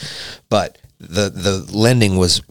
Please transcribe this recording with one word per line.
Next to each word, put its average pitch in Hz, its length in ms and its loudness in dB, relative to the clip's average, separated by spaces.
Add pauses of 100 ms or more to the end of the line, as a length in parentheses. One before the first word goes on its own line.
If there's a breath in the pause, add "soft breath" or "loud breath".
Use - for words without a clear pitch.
(480 loud breath)
But 98 300 0 (220)
the, 98 280 -2
the 95 380 -4 (100)
lending 110 400 4
was 90 240 2 (100)